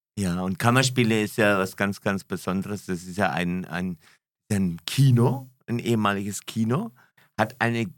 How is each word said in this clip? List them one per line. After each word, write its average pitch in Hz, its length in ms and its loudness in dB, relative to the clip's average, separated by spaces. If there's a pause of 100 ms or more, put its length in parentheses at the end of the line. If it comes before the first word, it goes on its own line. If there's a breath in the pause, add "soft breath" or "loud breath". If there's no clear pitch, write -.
(180)
Ja, 180 220 -2
und 92 180 -4
Kammerspiele 120 640 2
ist 104 140 -4
ja 104 220 4
was 95 180 -2
ganz, 101 240 -2
ganz 98 240 -2
Besonderes. 98 600 -6
Das 90 180 -6
ist 92 140 -10
ja 98 140 2
ein, 87 340 -2
ein, 87 320 -6 (520 soft breath)
ein 95 360 0
Kino, 127 640 4 (160)
ein 117 120 -4
ehemaliges 101 680 0
Kino. 131 440 -2 (480 soft breath)
Hat - 200 0
eine 117 260 0 (140)